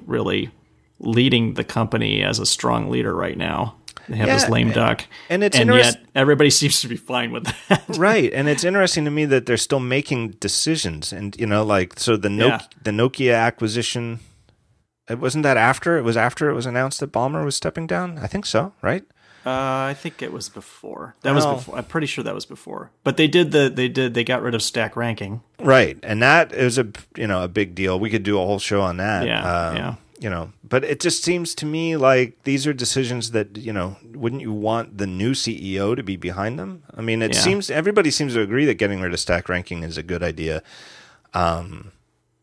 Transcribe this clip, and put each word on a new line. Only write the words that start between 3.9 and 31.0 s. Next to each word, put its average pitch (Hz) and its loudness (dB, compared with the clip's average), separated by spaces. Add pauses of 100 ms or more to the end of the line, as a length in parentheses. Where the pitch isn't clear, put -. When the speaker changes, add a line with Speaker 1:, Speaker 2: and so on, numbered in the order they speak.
Speaker 1:
They - -6
have 107 0
this - 4
Speaker 2:
Yeah, 117 0
Speaker 1:
lame 117 2
Speaker 2:
a-, - 0
Speaker 1:
duck, 117 2 (240)
Speaker 2:
and 190 0
it's 196 4
Speaker 1:
and 117 6
Speaker 2:
interest- 120 6
Speaker 1:
yet - -20
everybody 143 6
<laughs> - 4
seems 143 4
to 131 -6
be 117 -6
fine 120 -4
with 120 -8 (240)
that. - 2 (140)
Speaker 2:
Right, 190 4
and 139 0
it's 147 2
interesting 185 2
to 147 0
me 151 0
that 131 4
they're 120 2
still 139 0
making 123 -2 (100)
decisions, 98 -2
and, 101 -8
you 117 -2
know, 107 2
like, 101 0
so 113 2
the 101 -2
Nok-, 113 2
Speaker 1:
Yeah. - -18 (160)
Speaker 2:
the 110 -4
Nokia 123 2
acquisition, 117 -2 (880)
it 117 -6
wasn't 135 0
that 135 6
after? 131 4
It 135 0
was 117 2
after 120 0
it 139 0
was 123 -4
announced 127 -2
that 139 -8
Ballmer 139 0
was 139 -4
stepping 165 -6
down? 175 -4
I 120 -8
think 202 -6
so, 160 0 (100)
right? 180 -2 (400)
Speaker 1:
Uh, 127 -4 (400)
I 143 -6
think - -10
it - -8
was 135 -10
before. - -16
That 135 2
was 147 4
Speaker 2:
Oh. 143 0
Speaker 1:
before. 123 -10
I'm 120 -6
pretty 160 -4
sure - -6
that 101 -6
was 98 -10
before. - -16 (100)
But 139 0
they 156 6
did 160 4
the, 143 6
they 127 0
did, 123 -2
they 120 0
got 123 -2
rid 120 -2
of 110 0
Stack 113 -2
Ranking. 113 -4 (180)
Speaker 2:
Right, 131 6
and 107 0
that 151 4
is 127 0
a, 117 0 (280)
you 117 -4
know, 95 0
a 92 -4
big 92 -2
deal. 92 0
We 110 -2
could 107 0
do 101 2
a 90 0
whole 98 0
show 101 0
on 90 0
that. 98 -2
Speaker 1:
Yeah, 113 -2
Speaker 2:
Um, 85 -2
Speaker 1:
yeah. 90 -4 (260)
Speaker 2:
you 110 -6
know, - -8 (100)
but 131 0
it 147 -2
just 170 -2